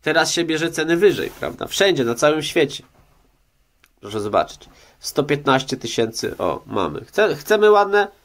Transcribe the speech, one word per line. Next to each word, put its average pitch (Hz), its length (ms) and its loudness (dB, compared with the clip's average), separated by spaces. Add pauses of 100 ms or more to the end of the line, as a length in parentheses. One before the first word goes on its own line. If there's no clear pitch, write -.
Teraz 160 300 0
się 170 140 0
bierze 160 260 -2
ceny 165 260 0
wyżej, 165 320 2 (100)
prawda? - 280 -8
Wszędzie, 170 380 2
na 117 100 0
całym 151 280 2
świecie. 147 400 -2 (1160)
Proszę 104 200 -8
zobaczyć. 101 400 -2 (400)
Sto - 240 -4
piętnaście 143 540 0
tysięcy, - 600 -4
o, 87 280 -4
mamy. 85 400 -4
Chce-, 220 300 0
chcemy 214 360 4
ładne? 208 360 4 (180)